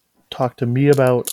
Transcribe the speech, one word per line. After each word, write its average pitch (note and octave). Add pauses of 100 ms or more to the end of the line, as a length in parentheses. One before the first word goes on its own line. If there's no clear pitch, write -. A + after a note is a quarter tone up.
(300)
talk -
to B2+
me C3+
about B2+